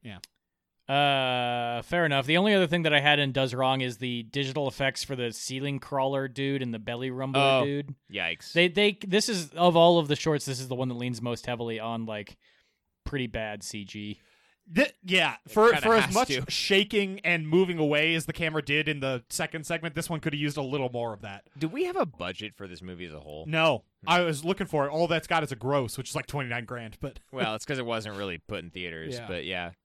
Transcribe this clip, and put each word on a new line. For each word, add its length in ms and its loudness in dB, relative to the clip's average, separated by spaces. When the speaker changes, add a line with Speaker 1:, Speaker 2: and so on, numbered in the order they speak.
Speaker 1:
Yeah. 140 -14
Speaker 2:
Uh, 920 0
fair 240 0
enough. 200 2
The 120 4
only 160 4
other 140 4
thing 160 0
that 100 4
I 80 6
had 180 6
in 140 0
Does 200 2
Wrong 280 2
is 160 -4
the 260 -4
digital 460 -4
effects 340 -2
for 140 -6
the 160 -4
ceiling 460 -6
crawler 500 -2
dude 320 -2
and 120 -4
the 60 -6
belly 320 -6
rumbler 300 0
Speaker 3:
Oh, 240 6
Speaker 2:
dude. 280 -4
Speaker 3:
yikes. 420 -6
Speaker 2:
They, 160 6
they, 360 2
this 220 0
is, 240 -2
of 240 6
all 240 10
of 80 0
the 80 2
shorts, 300 0
this 160 -4
is 80 -10
the 60 -4
one 120 -2
that 80 -6
leans 260 -6
most 240 -6
heavily 340 -4
on, 260 -4
like, 320 -10
pretty 220 -4
bad 360 -6
C 200 -8
G. 380 -10
Speaker 1:
Th-, 200 4
yeah, 300 2
Speaker 3:
It 60 -16
Speaker 1:
for, 200 8
Speaker 3:
kinda 100 4
Speaker 1:
for 140 6
as 100 6
Speaker 3:
has 80 -2
Speaker 1:
much 160 4
Speaker 3:
to. 200 0
Speaker 1:
shaking 720 0
and 260 0
moving 320 4
away 360 4
as 100 -2
the 80 -6
camera 280 -2
did 260 0
in 140 -2
the 280 -2
second 360 -6
segment, 280 -4
this 160 -6
one 120 -4
could 120 -2
have 80 -4
used 160 -2
a 40 -4
little 280 -2
more 240 -4
of 80 -14
that. 220 -14
Speaker 3:
Do 100 -2
we 180 -2
have 120 -4
a 80 2
budget 500 -8
for 100 -14
this 160 -14
movie 240 -12
as 80 -12
a 60 -12
whole? 260 -14
Speaker 1:
No. 380 2
Speaker 3:
Hmm. 60 -8
Speaker 1:
I 120 4
was 240 -2
looking 220 -2
for 180 0
it. 40 -2
All 180 0
that's 200 -2
got 160 2
is 80 -6
a 60 -6
gross, 400 -2
which 140 -10
is, 40 -6
like, 120 -6
twenty-nine 360 -6
grand, 380 -12
but 240 -10
<laughs> 80 -20
Speaker 3:
Well, 220 -2
it's 100 -8
'cause 120 -4
it 80 -4
wasn't 300 -4
really 220 -6
put 260 -8
in 60 -12
theaters, 460 -8
Speaker 1:
Yeah. 120 -12
Speaker 3:
but 160 -6
yeah. 280 -6